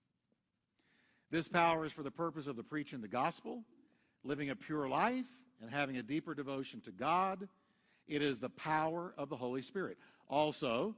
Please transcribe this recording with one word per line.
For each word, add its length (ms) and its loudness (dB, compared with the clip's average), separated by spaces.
This 180 0
power 360 6
is 80 -4
for 100 -8
the 80 -4
purpose 360 -4
of 100 -4
the 60 -6
preaching 380 -6
the 80 -8
gospel, 560 -2
living 280 -2
a 60 -4
pure 320 -2
life, 380 2
and 100 -12
having 260 0
a 60 -2
deeper 320 -2
devotion 480 -4
to 100 -14
God. 560 2
It 160 0
is 160 2
the 120 -4
power 680 0
of 140 -4
the 60 -4
Holy 260 -2
Spirit. 360 -4
Also, 680 2